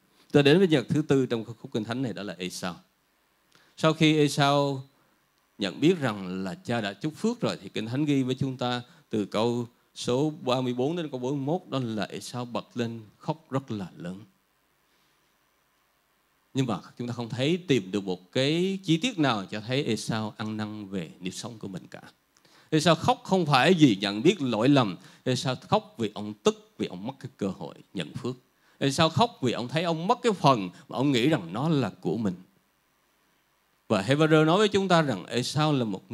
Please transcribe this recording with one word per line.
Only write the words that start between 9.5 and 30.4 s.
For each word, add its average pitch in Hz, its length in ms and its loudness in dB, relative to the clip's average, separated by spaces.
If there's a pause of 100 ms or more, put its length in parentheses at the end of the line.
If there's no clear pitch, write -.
số 139 460 0
ba 127 200 0
mươi 123 140 -2
bốn 139 220 -2
đến 156 140 -6
câu 131 100 -8
bốn 131 160 -2
mươi 135 100 -4
mốt, 175 220 -2
đó 135 100 -4
là 110 260 -2
Esau 123 400 -10
bật 113 320 -8
lên 117 240 -4 (180)
khóc - 320 -8
rất 135 200 -4
là 101 260 -8
lớn. 90 240 -12 (2250)
Nhưng 131 120 0
mà 113 120 -4 (200)
chúng 120 100 -8
ta 120 60 -6
không 117 140 -8
thấy 160 400 -2
tìm 101 220 0
được 98 140 -2
một 92 280 -8
cái 170 520 0
chi 160 120 2
tiết 220 220 -2
nào 117 280 0
cho 104 140 -8
thấy 127 240 -4
Esau 110 520 -4
ăn 110 200 -8
năn 104 320 -8
về 92 220 -8 (100)
nếp 90 140 -8
sống 110 240 -12
của 101 100 -10
mình - 180 -12
cả. - 140 -18 (680)
Esau 160 240 4
khóc 254 300 0
không 185 220 2
phải 143 280 6
vì 143 220 8
nhận 101 260 -2
biết 175 200 4
lỗi 120 260 2
lầm. 120 280 4 (280)
Esau 127 320 -2
khóc - 420 -2
vì 110 160 -2
ông 104 200 -10
tức, - 440 -2
vì 104 80 -2
ông 95 200 -10
mất 135 140 -10
cái - 160 -12
cơ 101 120 -4
hội 85 260 -10 (200)
nhận - 200 -8
phước. 123 220 -8 (420)
Esau 139 300 2
khóc 233 340 0
vì 113 100 2
ông 110 160 -4
thấy 156 140 -2
ông 165 240 -2
mất 240 160 2
cái 220 100 2
phần 117 380 4 (180)